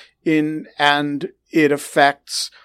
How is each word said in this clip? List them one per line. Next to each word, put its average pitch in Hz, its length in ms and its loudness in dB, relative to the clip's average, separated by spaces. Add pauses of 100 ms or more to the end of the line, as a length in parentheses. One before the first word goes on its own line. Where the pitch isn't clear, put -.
(240)
In, 156 420 -2 (120)
and 147 540 -2 (180)
it 151 200 2
affects - 800 0 (140)